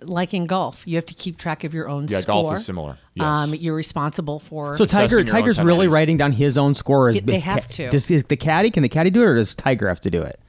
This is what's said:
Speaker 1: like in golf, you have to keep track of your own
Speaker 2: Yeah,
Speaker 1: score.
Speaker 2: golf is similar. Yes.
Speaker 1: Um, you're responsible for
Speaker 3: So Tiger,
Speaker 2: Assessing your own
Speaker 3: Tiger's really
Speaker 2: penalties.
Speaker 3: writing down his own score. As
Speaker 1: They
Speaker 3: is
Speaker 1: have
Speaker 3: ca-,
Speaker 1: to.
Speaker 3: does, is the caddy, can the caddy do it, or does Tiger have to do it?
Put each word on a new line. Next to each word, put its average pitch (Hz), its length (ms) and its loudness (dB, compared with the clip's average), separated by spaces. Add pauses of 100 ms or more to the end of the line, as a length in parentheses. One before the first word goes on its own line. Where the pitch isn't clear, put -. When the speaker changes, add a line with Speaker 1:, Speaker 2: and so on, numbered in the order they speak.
Speaker 1:
like 175 320 -4
in 175 120 -2
golf, 175 380 -4
you 165 120 -6
have 165 100 -4
to - 80 -20
keep - 240 -12
track 160 260 -8
of 156 80 -8
your 160 160 -8
own 143 180 -6
Speaker 2:
Yeah, 98 140 -2
Speaker 1:
score. 104 220 0
Speaker 2:
golf 156 140 -2
is 214 100 -6
similar. 76 320 -10 (160)
Yes. 156 100 -4
Speaker 1:
Um, 151 300 -2
you're 160 200 -6
responsible 151 640 -6
for 143 380 -10
Speaker 3:
So 214 80 4
Tiger, 202 220 2
Speaker 2:
Assessing - 40 0
your 226 100 4
own 165 60 0 (140)
Speaker 3:
Tiger's 220 180 2
really 165 100 4 (180)
Speaker 2:
penalties. 170 80 4
Speaker 3:
writing 156 240 4
down 143 140 2
his 135 260 2
own 143 160 4
score. 135 340 4
As 110 140 2
Speaker 1:
They 127 160 0
Speaker 3:
is 165 60 -4
Speaker 1:
have 190 220 -4
Speaker 3:
ca-, - 180 -10
Speaker 1:
to. 123 40 -8
Speaker 3:
does, 135 220 0
is 156 140 2
the 147 120 -2
caddy, 160 340 2
can 175 120 0
the 123 80 2
caddy 160 180 2
do 214 140 4
it, 233 40 6
or 147 100 4
does 110 180 0
Tiger 107 340 0
have 90 140 -4
to 95 80 -2
do 85 100 -2
it? 69 180 -8 (100)